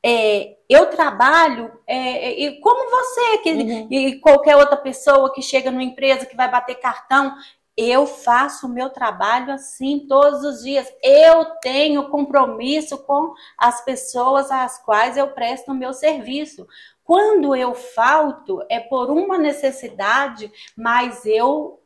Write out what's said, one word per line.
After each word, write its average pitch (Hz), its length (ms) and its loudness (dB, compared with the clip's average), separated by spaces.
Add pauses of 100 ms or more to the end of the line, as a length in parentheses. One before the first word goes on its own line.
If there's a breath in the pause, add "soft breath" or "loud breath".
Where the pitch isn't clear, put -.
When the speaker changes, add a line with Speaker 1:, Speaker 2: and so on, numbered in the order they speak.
Speaker 1:
É, 220 520 0 (120)
eu 294 180 8
trabalho, 277 840 2 (140)
é, 247 100 -6
é, 254 440 -6
e 285 200 -6
como 494 300 2
você, 480 480 0
que, 330 140 -2
Speaker 2:
Uhum. 226 380 -6
Speaker 1:
e 269 300 -4
qualquer 285 360 6
outra 285 200 6
pessoa 269 560 0
que 269 100 -12
chega 262 280 -4
numa 254 120 -6
empresa 262 440 -2
que - 100 -20
vai 254 120 -2
bater 247 280 -2
cartão, 269 580 -2 (420 loud breath)
eu 247 300 2
faço 269 600 -2
o 247 40 -8
meu 254 200 -8
trabalho 240 600 -4
assim 277 560 -6
todos 285 360 4
os 247 180 -8
dias. 269 300 -4 (100)
Eu 320 420 8 (180)
tenho 285 480 -2
compromisso 277 880 -2
com 294 340 -2 (240 loud breath)
as 240 280 0
pessoas 269 680 -2
às 254 280 -6
quais 226 380 -2
eu 277 120 -2
presto 262 440 -8
o 262 40 -6
meu 254 160 -8
serviço. 277 760 -6 (380 soft breath)
Quando 359 520 2
eu 247 180 -4
falto, 247 960 -2
é 233 120 -4
por 247 300 -6
uma 370 280 -2
necessidade, 254 1120 -4 (260 loud breath)
mas 240 480 -2
eu 254 600 -2